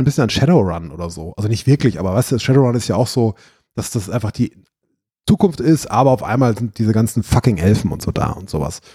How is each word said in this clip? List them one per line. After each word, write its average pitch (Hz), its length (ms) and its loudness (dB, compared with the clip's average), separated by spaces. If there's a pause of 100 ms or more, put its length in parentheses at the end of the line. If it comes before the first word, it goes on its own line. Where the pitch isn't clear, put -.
ein - 20 2
bisschen 143 180 2
an 113 80 2
Shadowrun 90 600 2
oder 85 180 -8
so. 82 260 -12
Also 104 120 -4
nicht 113 180 -2
wirklich, 127 320 2
aber 92 160 0
weißt 117 160 0
du, 123 80 0
Shadowrun 131 380 2
ist 113 100 -4
ja - 80 -2
auch 117 140 2
so, 113 260 0 (400)
dass - 160 -8
das 95 200 -4
einfach 110 200 -4
die - 220 -2 (760)
Zukunft 196 320 2
ist, 147 280 2
aber 131 220 2
auf 120 140 0
einmal 113 320 0
sind 113 220 -8
diese 110 140 2
ganzen 110 300 0
fucking 113 360 0
Elfen 90 340 2
und 67 100 -8
so - 80 -4
da - 200 -2
und - 200 -12
sowas. 76 300 -6 (140)